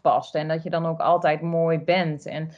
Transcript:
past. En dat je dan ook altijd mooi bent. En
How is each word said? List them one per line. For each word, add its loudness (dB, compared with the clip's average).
past. 2
En -2
dat -2
je -8
dan -2
ook -4
altijd 2
mooi 2
bent. 0
En -8